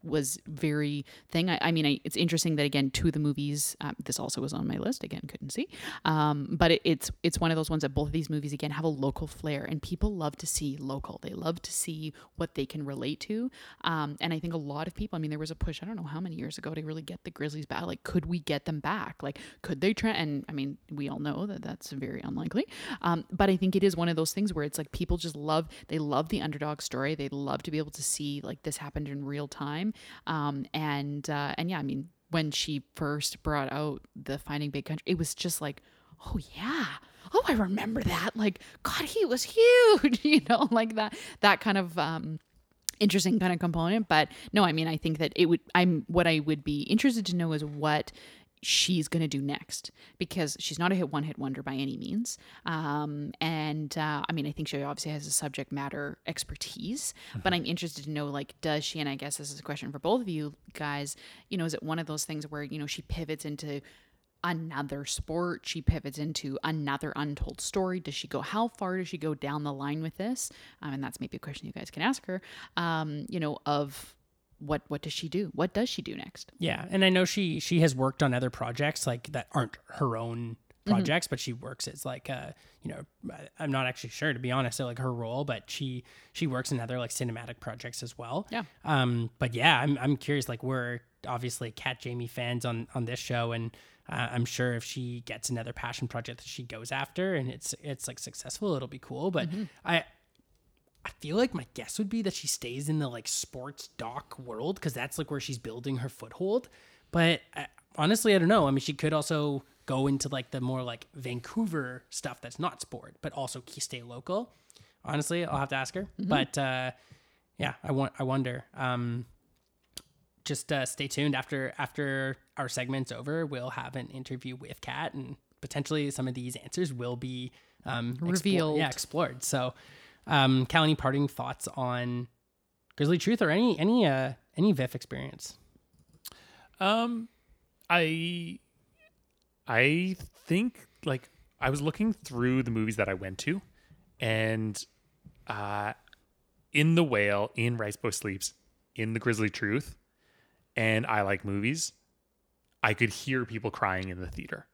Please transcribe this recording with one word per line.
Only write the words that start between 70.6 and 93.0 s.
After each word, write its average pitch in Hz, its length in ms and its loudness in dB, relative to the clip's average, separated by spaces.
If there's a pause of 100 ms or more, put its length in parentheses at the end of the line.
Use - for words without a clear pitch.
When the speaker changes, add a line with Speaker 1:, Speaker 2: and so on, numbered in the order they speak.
Speaker 1:
Um, 143 140 -6
and 139 100 -4
that's - 160 -8
maybe - 160 -8
a - 40 -8
question - 260 -10
you - 80 -10
guys - 160 -10
can 151 120 -4
ask 254 220 2
her, 185 160 -6 (380)
um, 160 500 0
you 175 120 -2
know, 151 260 0
of 143 480 -2 (460)
what, 147 280 -2
what 143 140 -4
does 151 100 -6
she - 160 -6
do? 175 260 -2
What 175 200 0
does 233 140 2
she - 120 -6
do - 140 -8
next? - 440 -14
Speaker 3:
Yeah. 165 320 -2
And 190 140 4
I 185 40 8
know 185 160 6
she, 170 340 0
she 170 220 4
has 156 140 6
worked 131 280 2
on 131 100 4
other 123 180 0
projects, 123 560 -2
like, 120 260 -4
that 127 200 -6
aren't 123 340 0
her 123 300 0
own 117 400 -6 (300)
Speaker 1:
Mm-hmm. 202 100 6
Speaker 3:
projects, 170 300 2
but 131 140 -4
she 123 140 -6
works 131 340 -10
as, - 160 -12
like, 131 240 -8
a, 131 260 -8 (280)
you 160 80 -8
know, 151 100 -10 (320)
I, 147 160 -16 (100)
I'm 147 140 -2
not 131 140 2
actually 127 240 -6
sure, 147 240 0
to 117 40 -6
be 127 120 -2
honest, 127 260 2
so, 135 80 -4
like, 120 140 -6
her 131 160 0
role, 120 320 -2
but 120 240 -6
she, 127 340 -6 (300)
she 170 120 0
works 127 260 0
in 131 60 0
other, 120 200 -2
like, 120 100 -4
cinematic 117 500 -4
projects 117 440 -10
as 120 160 -12
well. 131 320 -4
Speaker 1:
Yeah. 226 140 -4 (200)
Speaker 3:
Um, 120 540 4
but 120 160 0
yeah, 131 260 6
I'm, 143 180 2
I'm 131 200 2
curious, 143 280 -2
like, 117 160 -6
we're 123 380 -2 (260)
obviously 120 440 -4
Cat 123 300 -6
Jamie 120 260 -6
fans 120 400 -4
on, 113 280 -2
on 123 120 -2